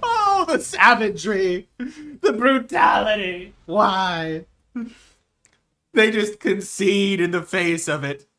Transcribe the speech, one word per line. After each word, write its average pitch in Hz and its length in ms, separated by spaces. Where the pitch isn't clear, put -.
Oh, 415 460
the 311 120
savagery! 196 1080
The 302 540
brutality! 208 1200
Why? 175 800
They 220 160
just 214 300
concede 196 800
in 175 100
the 175 120
face 170 460
of 151 160
it. 139 220